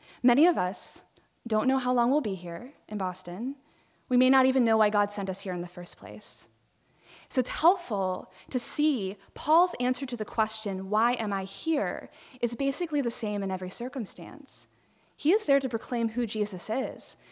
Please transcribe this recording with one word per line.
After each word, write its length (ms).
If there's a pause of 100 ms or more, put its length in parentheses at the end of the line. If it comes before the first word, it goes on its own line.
(240)
Many 220
of 120
us 420 (480)
don't 200
know 120
how 140
long 180
we'll 100
be 140
here 380 (140)
in 100
Boston. 580 (520)
We 100
may 120
not 160
even 180
know 140
why 120
God 220
sent 180
us 120
here 120
in 80
the 60
first 300
place. 500 (800)
So 120
it's 100
helpful 840 (180)
to 80
see 600 (160)
Paul's 460
answer 260
to 120
the 80
question, 640
"Why 240
am 200
I 100
here?" 640 (320)
is 140
basically 460
the 100
same 320
in 80
every 180
circumstance. 1000 (480)
He 180
is 120
there 140
to 100
proclaim 400
who 160
Jesus 440
is 480 (140)